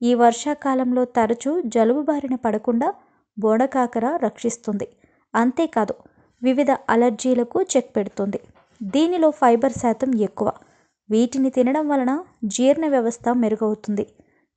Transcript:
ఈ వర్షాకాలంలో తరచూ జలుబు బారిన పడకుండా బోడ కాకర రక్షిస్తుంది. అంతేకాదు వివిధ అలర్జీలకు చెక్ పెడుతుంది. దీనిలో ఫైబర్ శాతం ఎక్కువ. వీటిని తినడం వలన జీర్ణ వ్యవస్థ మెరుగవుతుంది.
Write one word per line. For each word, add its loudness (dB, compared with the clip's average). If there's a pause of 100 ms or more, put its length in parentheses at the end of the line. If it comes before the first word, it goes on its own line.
ఈ 2
వర్షాకాలంలో 0
తరచూ -2
జలుబు 0
బారిన -2
పడకుండా -2 (460)
బోడ 2
కాకర -2
రక్షిస్తుంది. -6 (480)
అంతేకాదు 0 (500)
వివిధ 2
అలర్జీలకు 0
చెక్ -2
పెడుతుంది. -4 (440)
దీనిలో 2
ఫైబర్ 2
శాతం -2
ఎక్కువ. -2 (580)
వీటిని 2
తినడం 0
వలన 0 (200)
జీర్ణ 2
వ్యవస్థ -2
మెరుగవుతుంది. -2 (500)